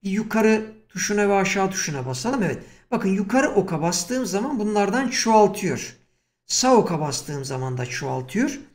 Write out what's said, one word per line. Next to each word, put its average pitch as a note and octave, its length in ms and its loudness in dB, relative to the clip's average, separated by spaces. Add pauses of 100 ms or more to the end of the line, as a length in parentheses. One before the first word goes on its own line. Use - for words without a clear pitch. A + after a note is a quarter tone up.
Bir G3 60 -4
yukarı A3 560 2 (240)
tuşuna G3+ 400 0
ve G3+ 40 4
aşağı F#3+ 380 2
tuşuna C#3+ 340 -4
basalım. A3 380 -2
Evet. - 200 -2 (280)
Bakın G#3 180 0
yukarı G#3+ 400 2
oka F3+ 320 0
bastığım A3+ 440 -2
zaman G#3+ 340 -2
bunlardan G#3 500 0
çoğaltıyor. G3+ 880 2 (480)
Sağ B3+ 300 4
oka F3 240 4
bastığım C#3+ 460 -6
zaman C3 320 -4
da B2+ 80 -4
çoğaltıyor. C3+ 720 -4 (160)